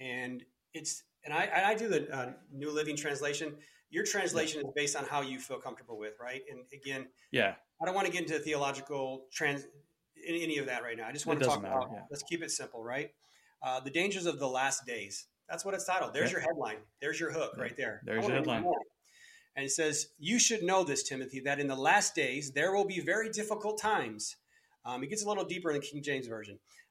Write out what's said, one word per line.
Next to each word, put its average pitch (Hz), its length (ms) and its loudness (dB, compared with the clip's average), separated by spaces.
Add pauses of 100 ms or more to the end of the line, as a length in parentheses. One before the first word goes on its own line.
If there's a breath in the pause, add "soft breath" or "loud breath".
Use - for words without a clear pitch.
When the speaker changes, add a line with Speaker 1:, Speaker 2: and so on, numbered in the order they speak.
Speaker 1:
and 127 420 -4 (320)
it's, 156 300 -6 (200)
and 147 80 -8
I, 180 160 2 (180)
I 220 100 6
do 226 120 0
the, 147 240 2
uh, 131 200 -2 (180)
New 143 220 -4
Living 151 240 0
Translation. 147 580 -2 (340 loud breath)
Your 185 160 0
translation 160 580 2
Speaker 2:
Yeah. 135 60 -4
Speaker 1:
is 135 60 -8
based 147 220 2
on 139 80 -2
how 143 160 0
you 131 180 -2
feel 131 220 -6
comfortable 117 360 -12
with, 107 240 -6
right? 127 300 -8
And 127 220 -14
again, 135 340 -6 (240 soft breath)
Speaker 2:
Yeah. 107 240 4 (260)
Speaker 1:
I 165 40 -2
don't 185 100 2
wanna 190 160 2
get 170 120 0
into 156 180 -2
theological 139 880 -2
trans-, 143 340 0 (520)
in 165 180 -4
any 160 240 0
of 135 80 -2
that 123 160 -2
right 117 140 -6
now. 113 100 -8
I 120 60 -6
just 147 140 -6
Speaker 2:
It - 20 0
Speaker 1:
wanna 151 120 2
Speaker 2:
doesn't 135 120 6
Speaker 1:
talk 120 100 2
about, 123 280 0
Speaker 2:
matter, 107 100 -10
yeah. - 100 -16
Speaker 1:
let's 143 120 -8
keep 165 200 -4
it 143 80 -4
simple, 120 320 -6
right? 135 280 -4 (520 soft breath)
Uh, 131 180 -2
The 135 100 -6
Dangers 185 360 0
of 147 120 0
the 135 100 2
Last 127 380 2
Days. 104 400 -8 (220)
That's 165 160 -6
what 196 100 -2
it's 185 100 -4
titled. 156 300 0
There's 170 180 2
Speaker 2:
Yeah. 180 60 -2
Speaker 1:
your - 20 0
headline. 135 380 0 (220)
There's 160 200 -2
your 160 100 0
hook 147 260 -2
Speaker 2:
Yeah. 131 60 -4
Speaker 1:
right 120 140 -4
there. 113 280 -4
Speaker 2:
There's 110 140 0
Speaker 1:
I - 40 2
Speaker 2:
your - 0 -
Speaker 1:
wanna 131 120 4
read 135 60 4
Speaker 2:
headline. 117 220 2
Speaker 1:
more. 175 180 2 (760 loud breath)
And 139 120 -2
it 135 40 0
says, 151 380 2 (100)
"You 190 200 2
should 226 240 4
know 185 220 6
this, 139 180 0
Timothy, 131 380 -6
that 143 200 2
in 143 80 2
the 135 80 0
last 165 380 6
days, 135 380 0
there 156 200 4
will 196 140 6
be 185 140 -2
very 208 300 2
difficult 214 480 -2
times." 135 580 0 (480 soft breath)
Um, 123 200 -4
it 143 40 -6
gets 208 140 -2
a 202 60 -2
little 202 160 0
deeper 175 260 -2
in 143 100 2
the 139 60 -6
King 147 160 -8
James 135 240 0
Version. 107 320 -10 (320 loud breath)